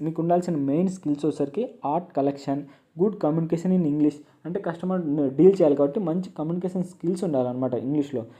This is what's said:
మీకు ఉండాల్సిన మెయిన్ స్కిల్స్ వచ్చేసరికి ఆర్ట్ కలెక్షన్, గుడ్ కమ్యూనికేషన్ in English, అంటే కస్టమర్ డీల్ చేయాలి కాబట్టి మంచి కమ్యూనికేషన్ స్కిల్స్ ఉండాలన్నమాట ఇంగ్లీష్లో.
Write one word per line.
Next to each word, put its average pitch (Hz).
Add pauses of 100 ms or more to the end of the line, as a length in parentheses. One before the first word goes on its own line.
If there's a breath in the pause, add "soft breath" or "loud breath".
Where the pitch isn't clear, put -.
మీకు 160
ఉండాల్సిన 175
మెయిన్ 143
స్కిల్స్ 156
వచ్చేసరికి 147 (160)
ఆర్ట్ 160
కలెక్షన్, 139 (360 loud breath)
గుడ్ 208
కమ్యూనికేషన్ 165
in 170
English, 147 (280 loud breath)
అంటే 180
కస్టమర్ 185 (320)
డీల్ 170
చేయాలి 160
కాబట్టి 143
మంచి 180
కమ్యూనికేషన్ 180
స్కిల్స్ 180
ఉండాలన్నమాట 127
ఇంగ్లీష్లో. 131 (160 loud breath)